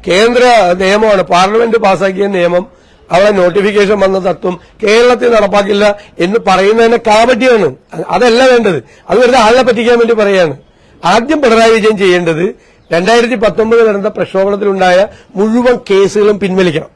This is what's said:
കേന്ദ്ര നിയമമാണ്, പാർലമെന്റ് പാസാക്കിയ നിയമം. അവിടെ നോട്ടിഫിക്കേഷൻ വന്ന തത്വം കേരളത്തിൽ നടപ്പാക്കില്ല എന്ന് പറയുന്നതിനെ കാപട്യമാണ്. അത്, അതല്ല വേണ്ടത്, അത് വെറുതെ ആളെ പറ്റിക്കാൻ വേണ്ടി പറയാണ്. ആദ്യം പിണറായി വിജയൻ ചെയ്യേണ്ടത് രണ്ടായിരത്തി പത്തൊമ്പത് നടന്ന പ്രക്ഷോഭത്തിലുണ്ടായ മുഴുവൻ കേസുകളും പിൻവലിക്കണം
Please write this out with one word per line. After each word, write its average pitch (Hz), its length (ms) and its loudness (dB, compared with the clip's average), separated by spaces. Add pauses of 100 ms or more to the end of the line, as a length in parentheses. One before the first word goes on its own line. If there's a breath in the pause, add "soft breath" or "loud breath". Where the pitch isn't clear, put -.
കേന്ദ്ര 233 360 2 (380)
നിയമമാണ്, 202 400 0 (120)
പാർലമെന്റ് 220 520 0
പാസാക്കിയ 190 500 -2
നിയമം. 175 280 -2 (500 soft breath)
അവിടെ 202 260 2
നോട്ടിഫിക്കേഷൻ 202 640 0
വന്ന 190 140 0 (100)
തത്വം 180 260 -6 (300 soft breath)
കേരളത്തിൽ 240 500 2
നടപ്പാക്കില്ല 202 500 0 (400 loud breath)
എന്ന് 202 140 -2 (100)
പറയുന്നതിനെ 220 500 2 (100)
കാപട്യമാണ്. 226 600 2 (260)
അത്, 160 80 -10 (120)
അതല്ല 233 260 2 (120)
വേണ്ടത്, 214 260 0 (300 soft breath)
അത് 185 140 0
വെറുതെ 254 240 2
ആളെ 247 220 2
പറ്റിക്കാൻ 240 340 0
വേണ്ടി 226 200 0
പറയാണ്. 185 320 0 (580 soft breath)
ആദ്യം 254 320 -2
പിണറായി 226 320 2
വിജയൻ 220 280 0
ചെയ്യേണ്ടത് 175 420 -2 (480 soft breath)
രണ്ടായിരത്തി 233 500 0
പത്തൊമ്പത് 220 420 0
നടന്ന 202 300 -2
പ്രക്ഷോഭത്തിലുണ്ടായ 190 840 -2 (400 loud breath)
മുഴുവൻ 233 380 0 (120)
കേസുകളും 202 540 0
പിൻവലിക്കണം 180 540 -2